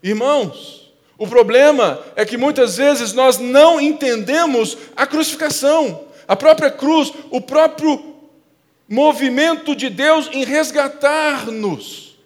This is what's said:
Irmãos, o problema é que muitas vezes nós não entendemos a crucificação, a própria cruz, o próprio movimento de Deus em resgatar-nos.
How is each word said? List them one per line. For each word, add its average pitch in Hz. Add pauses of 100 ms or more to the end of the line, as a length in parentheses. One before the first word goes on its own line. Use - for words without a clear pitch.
Irmãos, 233 (240)
o 214
problema 240 (140)
é 214
que 226
muitas 247
vezes 240
nós 262
não 285
entendemos 277 (200)
a 277
crucificação, 302 (180)
a -
própria 311
cruz, 294 (180)
o 254
próprio 311 (720)
movimento 285
de 240
Deus 277
em 262
resgatar-nos. 277